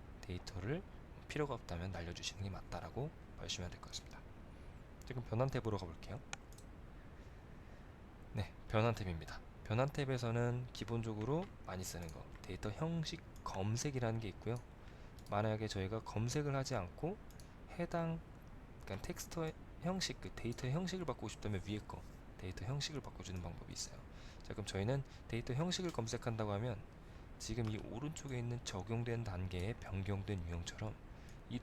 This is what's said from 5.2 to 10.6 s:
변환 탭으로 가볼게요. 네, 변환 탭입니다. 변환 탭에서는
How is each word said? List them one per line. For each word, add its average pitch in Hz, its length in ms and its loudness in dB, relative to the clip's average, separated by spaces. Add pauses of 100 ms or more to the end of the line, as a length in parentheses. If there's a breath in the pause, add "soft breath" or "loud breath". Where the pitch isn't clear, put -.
변환 127 260 4
탭으로 113 280 4
가볼게요. 90 420 -6 (2000 loud breath)
네, 104 200 0 (160)
변환 113 260 8
탭입니다. 85 440 0 (260)
변환 123 240 6
탭에서는 120 840 4